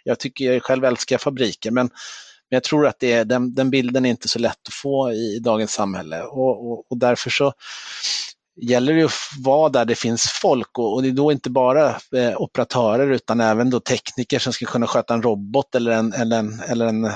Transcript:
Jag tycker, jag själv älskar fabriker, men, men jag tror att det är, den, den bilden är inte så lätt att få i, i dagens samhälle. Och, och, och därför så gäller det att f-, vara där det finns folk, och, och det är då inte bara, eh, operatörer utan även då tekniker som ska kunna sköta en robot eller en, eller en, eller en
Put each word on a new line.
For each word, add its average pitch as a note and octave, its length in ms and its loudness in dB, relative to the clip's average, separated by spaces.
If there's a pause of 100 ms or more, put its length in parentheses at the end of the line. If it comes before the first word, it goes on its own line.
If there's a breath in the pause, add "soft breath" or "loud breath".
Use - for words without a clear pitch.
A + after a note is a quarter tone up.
Jag A#2+ 160 -2
tycker, B2+ 340 -2
jag B2 100 0
själv C3 220 0
älskar B2 320 0
fabriker, B2 540 -4
men, B2+ 140 2 (640 loud breath)
men B2+ 60 0
jag B2+ 80 2
tror D3 240 4
att - 120 -4
det B2 120 2
är, A#2 140 2
den, B2 280 0
den C3 160 0
bilden B2+ 360 2
är B2 40 4
inte A#2 180 -4
så A#2 120 -2
lätt A#2 280 -2
att - 60 -14
få C3+ 380 -2
i, A2 240 -4
i A#2 40 -6
dagens A2 320 0
samhälle. F#2 500 -4
Och, A#2+ 500 -2
och, - 200 -10
och A#2+ 60 -4
därför B2 320 2
så C#3 240 0 (1080 loud breath)
gäller B2 320 2
det D#3+ 100 6
att C3+ 80 2
f-, - 280 -10
vara C#3 300 4
där B2+ 160 2
det A2+ 100 0
finns A#2 320 0
folk, C3 520 0
och, A2 140 0
och B2+ 80 0
det C3 80 2
är - 20 0
då C#3+ 200 2
inte C#3 180 -2
bara, C3 400 4 (260)
eh, A#2+ 200 2
operatörer B2 760 0
utan A#2 300 0
även A2+ 280 4
då B2 100 2
tekniker - 600 -4
som B2 140 -2
ska - 120 -8
kunna A#2 220 -2
sköta A#2+ 260 0
en A2+ 80 0
robot A2 540 0
eller A#2 160 2
en, A2+ 220 0
eller A2+ 260 0
en, A2 200 -4
eller A#2 260 -2
en A2 300 0